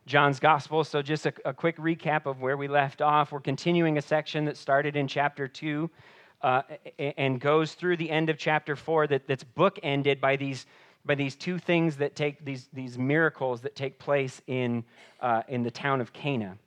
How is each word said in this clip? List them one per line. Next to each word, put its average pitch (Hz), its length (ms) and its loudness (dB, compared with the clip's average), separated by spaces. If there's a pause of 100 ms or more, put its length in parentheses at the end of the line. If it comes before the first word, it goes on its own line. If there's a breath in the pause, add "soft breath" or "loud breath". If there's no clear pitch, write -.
John's 143 340 4
Gospel, 151 420 4
so 147 200 -2
just 147 240 -2
a, 143 60 0 (120)
a 135 100 -4
quick 160 220 -2
recap 156 500 -2
of 135 140 -6
where 131 160 0
we 143 100 -4
left 143 340 0
off. 147 300 4
We're 147 80 -6
continuing 160 580 2
a 143 60 0
section 151 440 0
that 147 100 -4
started 143 400 0
in 143 100 0
chapter 143 400 -2
two, 151 420 -6 (540 loud breath)
uh, 131 260 2
a-, - 320 -14
a-, 147 200 -4
and 135 200 0
goes 151 340 2
through 175 240 -2
the 160 120 -4
end 160 180 2
of 156 100 0
chapter 151 360 0
four 156 320 0
that, 139 220 -2
that's 135 160 -2
bookended 139 760 0
by 139 140 2
these, 135 320 -6 (380 soft breath)
by 143 100 0
these 139 220 -4
two 180 200 -6
things 165 400 2
that 143 200 -2
take, 147 280 -4
these, 135 280 -10
these 127 260 -10
miracles 131 600 2
that 131 160 -8
take 135 200 -6
place 139 520 -2
in, 123 340 0 (380 loud breath)
uh, 117 260 2
in 127 160 -2
the 117 80 -2
town 139 300 0
of 113 120 -6
Cana. 107 540 -4